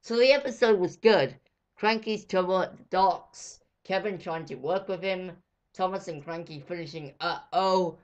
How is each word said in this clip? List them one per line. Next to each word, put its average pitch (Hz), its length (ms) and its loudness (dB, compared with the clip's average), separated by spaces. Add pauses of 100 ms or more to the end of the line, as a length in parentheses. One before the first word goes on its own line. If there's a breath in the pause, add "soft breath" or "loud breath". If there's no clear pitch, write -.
So 233 160 -4
the 254 140 8
episode 247 480 4
was 180 180 -2
good. 196 420 4 (360)
Cranky's 220 500 -2
trouble 185 380 0
at - 120 -6
the - 100 -20
docks, - 720 -2 (240)
Kevin 190 340 -4
trying 160 280 -8
to - 100 -10
work 165 320 -4
with 180 160 -6
him, 185 340 -6 (340)
Thomas 185 360 -4
and 151 160 -10
Cranky 165 380 -10
finishing 156 580 -12
"uh-oh" 175 840 0